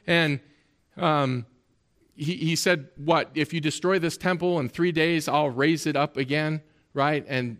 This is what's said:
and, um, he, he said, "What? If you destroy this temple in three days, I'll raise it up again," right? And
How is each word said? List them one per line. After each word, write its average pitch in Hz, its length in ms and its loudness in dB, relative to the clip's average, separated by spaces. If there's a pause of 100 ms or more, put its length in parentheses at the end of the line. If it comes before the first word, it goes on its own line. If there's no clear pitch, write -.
and, 165 320 2 (580)
um, 139 500 0 (680)
he, 156 220 -4
he 160 200 0
said, 156 400 0
"What? 151 380 0
If 147 180 -2
you 170 80 -2
destroy 175 380 0
this 165 180 -2
temple 175 440 -2
in 127 80 -2
three 170 240 0
days, 160 340 0
I'll 143 240 2
raise 147 360 2
it 147 100 0
up 147 200 0
again," 151 460 -2 (320)
right? 143 320 0
And 123 340 -4